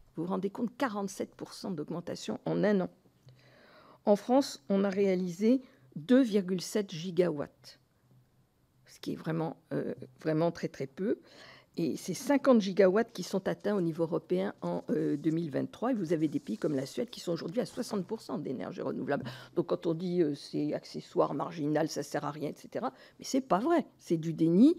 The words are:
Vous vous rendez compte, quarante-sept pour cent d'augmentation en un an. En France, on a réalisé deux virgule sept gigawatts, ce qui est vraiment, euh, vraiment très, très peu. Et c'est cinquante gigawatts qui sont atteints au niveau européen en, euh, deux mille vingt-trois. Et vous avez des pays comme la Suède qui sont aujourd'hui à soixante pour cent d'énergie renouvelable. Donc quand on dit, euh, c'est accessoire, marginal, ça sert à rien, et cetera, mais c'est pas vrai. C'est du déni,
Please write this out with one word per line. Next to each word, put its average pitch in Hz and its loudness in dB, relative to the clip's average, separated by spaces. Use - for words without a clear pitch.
Vous 160 -4
vous 175 -6
rendez 190 -2
compte, 233 -6
quarante-sept 208 -4
pour - -14
cent - -8
d'augmentation 160 -8
en 170 0
un 202 4
an. 175 -4
En 202 6
France, 262 2
on 196 4
a 202 2
réalisé 190 2
deux 247 6
virgule 190 2
sept 208 -2
gigawatts, 165 -2
ce - -20
qui - -8
est - -6
vraiment, 160 -4
euh, - -4
vraiment 160 2
très, 165 -6
très - -8
peu. 220 -4
Et 160 -2
c'est - -6
cinquante 269 4
gigawatts 190 4
qui 185 -8
sont 190 -2
atteints 190 -2
au 196 0
niveau 165 0
européen 175 -2
en, 175 -4
euh, 156 0
deux 151 0
mille 160 -2
vingt-trois. 139 -2
Et - 2
vous 165 -2
avez 160 2
des 151 -2
pays 214 -6
comme 156 -2
la 135 -2
Suède 233 -6
qui - -14
sont 175 -4
aujourd'hui 170 -4
à 190 -2
soixante 208 -6
pour 226 -8
cent - -8
d'énergie 127 -6
renouvelable. 139 -4
Donc 170 -2
quand 175 -2
on 165 0
dit, 175 -2
euh, 147 2
c'est 147 -4
accessoire, - -2
marginal, 156 0
ça - -6
sert 147 -6
à 147 -4
rien, 151 -6
et 180 -10
cetera, - -8
mais - -18
c'est 262 0
pas 190 2
vrai. 320 2
C'est - -2
du 160 -2
déni, 180 6